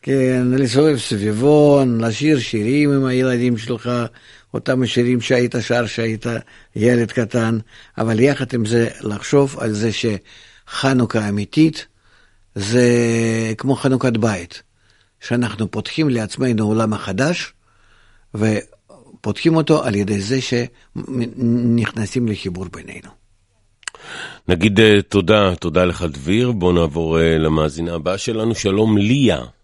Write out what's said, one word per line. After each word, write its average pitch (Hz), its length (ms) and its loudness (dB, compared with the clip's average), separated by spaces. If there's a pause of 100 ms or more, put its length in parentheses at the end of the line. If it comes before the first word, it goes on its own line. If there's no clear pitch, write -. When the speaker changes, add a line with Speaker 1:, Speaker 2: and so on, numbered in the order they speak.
Speaker 1:
כן, 127 480 0
לסובב 135 480 2
סביבון, 123 1040 4
לשיר 135 340 0
שירים 127 540 0
עם 135 120 2
הילדים 123 540 0
שלך, 117 320 -6 (680)
אותם 127 300 -2
שירים 123 340 0
שהיית 123 400 0
שר, 117 260 -2
שהיית 113 400 -6 (500)
ילד 117 360 2
קטן, 113 460 -2 (400)
אבל 113 220 0
יחד 131 340 2
עם 117 120 0
זה, 117 220 2 (120)
לחשוב 135 600 0
על 117 100 -4
זה 107 220 -2
שחנוכה 113 1400 -2
אמיתית, 104 580 0 (680)
זה 117 340 2 (680)
כמו 131 160 0
חנוכת 127 420 0
בית, 104 460 -4 (580)
שאנחנו 113 500 -4
פותחים 147 380 -4
לעצמנו 117 560 -2
עולם 110 280 0
החדש, 110 600 -4 (840)
ופותחים - 1200 -4
אותו 156 280 2
על 117 100 -2
ידי 101 260 0
זה 110 200 -4
שנכנסים 120 1900 -2
לחיבור 95 440 -6
בינינו. - 360 -18 (1400)
Speaker 2:
נגיד, 95 320 2
אה, 107 220 8
תודה, 98 520 2
תודה 87 300 0
לך, 87 180 -2
דביר. 87 500 0
בוא 90 200 2
נעבור, 82 460 0
אה, 82 200 4
למאזינה 78 560 0
הבאה 87 240 -4
שלנו. 110 360 -4
שלום, 107 440 2
ליה. 107 400 2 (260)